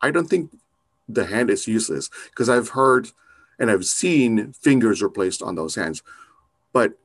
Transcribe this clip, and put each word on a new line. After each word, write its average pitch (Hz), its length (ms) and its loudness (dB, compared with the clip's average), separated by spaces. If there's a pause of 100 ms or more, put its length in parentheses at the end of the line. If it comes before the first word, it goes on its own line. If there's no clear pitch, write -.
I 135 100 0
don't 165 180 -2
think 170 220 -2 (580)
the 110 180 -2
hand 110 240 0
is 101 180 -2
useless, 110 400 -2 (260)
'cause 117 140 0
I've 120 220 2
heard 127 420 2 (460)
and 117 120 0
I've 92 140 0
seen 127 680 0
fingers 113 480 2
replaced 95 400 -4
on 85 120 -6
those 80 200 -6
hands. 80 280 -6 (680)
But - 220 2 (100)